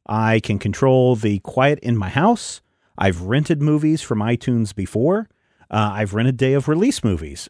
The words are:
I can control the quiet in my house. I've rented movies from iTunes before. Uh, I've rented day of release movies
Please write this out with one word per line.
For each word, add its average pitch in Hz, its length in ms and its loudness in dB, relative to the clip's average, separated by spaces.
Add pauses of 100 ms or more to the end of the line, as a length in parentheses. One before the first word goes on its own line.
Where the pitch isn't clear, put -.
I 110 340 2
can 101 180 -2
control 127 580 2
the 104 240 0
quiet 139 400 0
in 120 160 -2
my 95 120 -2
house. 196 520 0 (380)
I've 90 240 0
rented 143 400 0
movies 151 400 2
from 113 160 -4
iTunes 117 560 -2
before. 147 540 -2 (420)
Uh, 107 240 0
I've 104 180 -4
rented 120 240 0
day 131 160 0
of 139 160 0
release 190 340 0
movies 78 480 -4